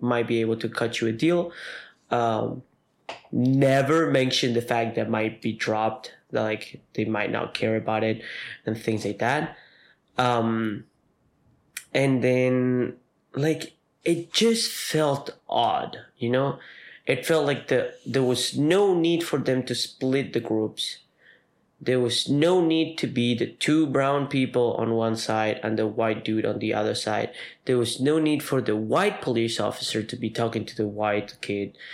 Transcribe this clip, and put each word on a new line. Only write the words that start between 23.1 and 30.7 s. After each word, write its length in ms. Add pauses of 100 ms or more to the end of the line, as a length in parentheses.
the 120
two 400
brown 420
people 500
on 160
one 200
side 480
and 160
the 80
white 380
dude 220
on 120
the 140
other 220
side. 360 (360)
There 100
was 240
no 180
need 240
for 200
the 120
white 460
police 400
officer 420
to 140
be 140
talking 340
to 100